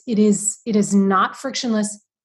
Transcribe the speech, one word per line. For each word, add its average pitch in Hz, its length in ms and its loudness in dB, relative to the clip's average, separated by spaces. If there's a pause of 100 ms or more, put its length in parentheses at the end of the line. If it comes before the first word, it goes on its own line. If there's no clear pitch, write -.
it 226 120 -2
is, 208 480 2
it 220 100 0
is 202 180 0
not 196 420 2
frictionless. 220 680 -4 (200)